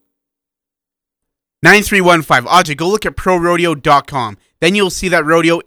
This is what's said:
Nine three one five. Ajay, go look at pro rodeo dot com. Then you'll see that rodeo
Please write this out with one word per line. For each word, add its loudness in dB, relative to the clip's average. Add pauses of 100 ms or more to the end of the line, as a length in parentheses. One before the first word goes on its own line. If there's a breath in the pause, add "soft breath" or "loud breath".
(1600)
Nine 4
three 0
one 4
five. 0
Ajay, 0
go -4
look -2
at -8
pro -2
rodeo 0
dot 0
com. -8 (240)
Then 0
you'll 0
see -6
that 0
rodeo 0